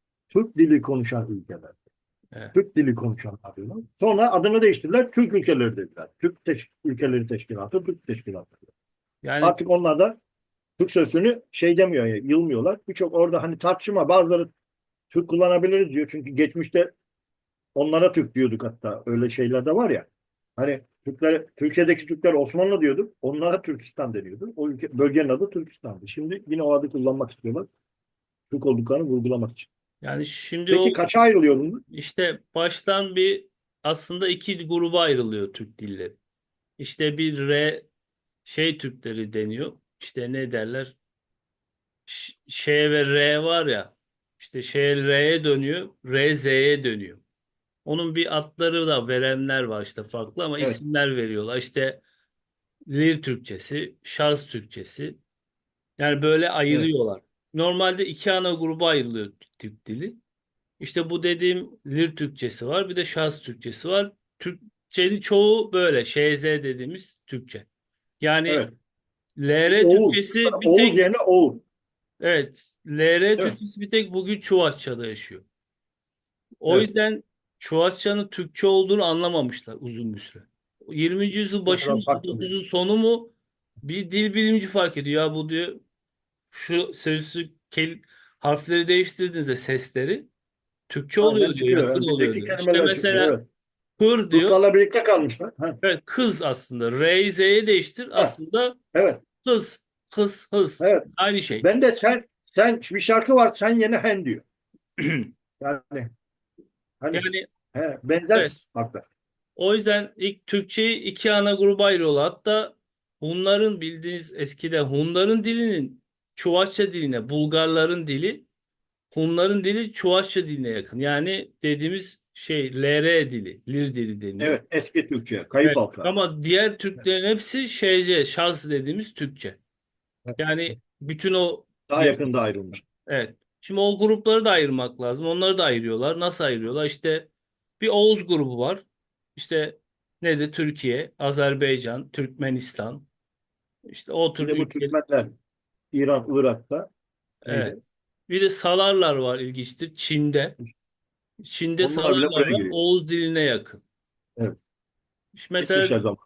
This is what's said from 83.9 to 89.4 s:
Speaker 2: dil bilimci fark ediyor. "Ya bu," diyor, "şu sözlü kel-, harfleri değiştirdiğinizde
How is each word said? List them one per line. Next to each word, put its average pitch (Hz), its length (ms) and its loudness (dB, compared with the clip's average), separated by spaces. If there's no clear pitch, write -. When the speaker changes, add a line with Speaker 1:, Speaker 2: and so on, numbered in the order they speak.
Speaker 2:
dil 202 240 0
bilimci 220 320 2
fark 175 300 0
ediyor. 147 260 -2
"Ya 156 120 -2
bu," 156 140 -6
diyor, 165 320 -6
"şu - 440 -6
sözlü 156 560 -6
kel-, 160 320 -4
harfleri 156 500 0
değiştirdiğinizde 175 680 0